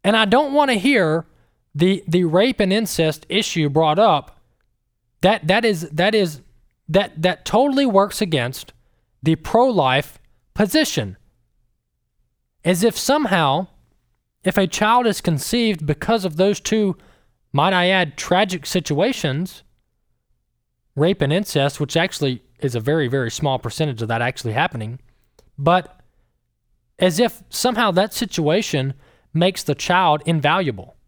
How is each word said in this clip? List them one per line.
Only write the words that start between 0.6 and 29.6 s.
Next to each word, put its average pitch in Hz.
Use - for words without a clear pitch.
to 226
hear 175
the, 185
the 175
rape 180
and 190
incest 170
issue -
brought 156
up. 185
That, 196
that 202
is, 208
that 180
is, 170
that, 170
that 175
totally 269
works 196
against 139
the 160
pro-life 165
position. 180
As 175
if 226
somehow, 185
if 190
a 196
child 226
is 208
conceived 180
because 190
of 156
those 196
two, 214
might 160
I 180
add, 185
tragic 180
situations, 170
rape 170
and 143
incest, 147
which 147
actually 151
is 131
a 120
very, 143
very 123
small 135
percentage 123
of 113
that 113
actually 117
happening, 117
but 170
as 180
if 233
somehow 233
that 190
situation 151
makes 180